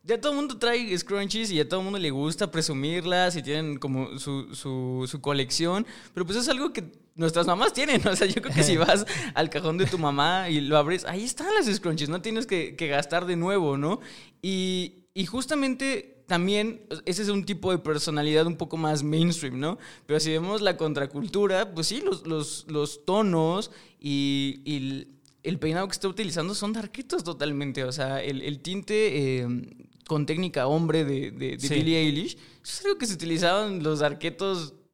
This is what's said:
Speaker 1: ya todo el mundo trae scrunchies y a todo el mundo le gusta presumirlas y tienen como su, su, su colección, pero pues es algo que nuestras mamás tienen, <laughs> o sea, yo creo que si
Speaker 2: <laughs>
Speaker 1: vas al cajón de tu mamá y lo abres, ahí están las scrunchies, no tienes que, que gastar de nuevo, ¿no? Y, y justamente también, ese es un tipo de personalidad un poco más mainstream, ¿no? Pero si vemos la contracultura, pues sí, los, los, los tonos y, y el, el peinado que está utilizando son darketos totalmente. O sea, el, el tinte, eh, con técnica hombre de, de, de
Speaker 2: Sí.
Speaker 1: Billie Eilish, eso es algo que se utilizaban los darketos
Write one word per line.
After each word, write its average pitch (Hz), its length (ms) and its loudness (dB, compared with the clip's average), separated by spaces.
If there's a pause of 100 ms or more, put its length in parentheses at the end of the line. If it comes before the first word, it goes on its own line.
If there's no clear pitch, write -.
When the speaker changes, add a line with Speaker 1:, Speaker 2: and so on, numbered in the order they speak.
Speaker 1:
ya 220 160 0
todo 294 120 0
el 277 80 0
mundo 269 180 -4
trae 233 400 0
scrunchies 202 540 -2
y 156 80 2
a 147 100 2
todo 185 120 0
el - 20 -4
mundo 202 160 -4
le 156 100 0
gusta 151 400 -2
presumirlas 170 840 0
y 147 80 -4
tienen 147 340 -2
como 131 400 -2
su, 139 380 -6
su, 127 520 -4
su 135 140 -8
colección, 143 640 0 (300)
pero 175 100 -2
pues 196 140 -2
es 247 100 0
algo 277 240 0
que 175 180 -8 (240)
nuestras 165 300 2
mamás 190 280 4
tienen, 269 280 4
<laughs> - 60 2
o 190 80 4
sea, 208 120 4
yo 208 140 0
creo 135 140 -4
que 151 80 6
si 170 140 6
Speaker 2:
<laughs> 165 80 6
Speaker 1:
vas 202 200 6 (300)
al 156 160 2
cajón 160 260 -2
de 185 80 4
tu 185 140 0
mamá 160 500 2
y 151 120 2
lo 147 160 4
abres, 160 280 2
ahí 190 180 -4
están 320 300 -2
las 370 200 4
scrunchies, 156 360 -2
no 175 140 -2
tienes 220 240 -2
que, 165 280 -2
que 165 120 -4
gastar 156 400 0
de 180 80 0
nuevo, 170 420 2
¿no? 151 220 0 (420)
Y, 185 720 -2
y 190 140 -2
justamente 262 880 -2 (120)
también, 208 560 0 (220)
ese 185 180 -2
es 202 60 0
un 202 140 0
tipo 185 280 -2
de 175 80 2
personalidad 151 680 2
un 170 100 0
poco 165 220 -6
más 156 240 2
mainstream, 151 580 2
¿no? 151 200 -2 (260)
Pero 151 140 2
si 156 100 0
vemos 180 320 0
la 185 160 2
contracultura, 175 960 0
pues 160 140 -2
sí, 240 180 -2
los, 196 220 -2
los, 156 420 -4
los 147 340 -4
tonos 180 680 2 (280)
y, 139 640 0
y 147 140 -4
el, 135 300 -6 (340)
el 160 160 -2
peinado 160 300 0
que 190 60 -6
está - 140 -4
utilizando 185 460 -2
son 202 180 -2
darketos 226 520 -4
totalmente. 143 600 -2
O 127 80 -4
sea, 135 300 -2
el, 139 220 -6
el 147 160 -6
tinte, 170 840 0
eh, 120 60 -2 (600)
con 147 200 0
técnica 156 400 0
hombre 156 360 4
de, 135 280 -2
de, 131 260 -6
de - 20 -12
Speaker 2:
Sí. 143 140 -2
Speaker 1:
Billie 160 240 4
Eilish, 156 380 2
eso - 280 -20
es - 220 -10
algo 403 140 2
que 240 80 -2
se 196 80 -2
utilizaban 175 640 0
los 151 160 0
darketos 165 800 -2 (180)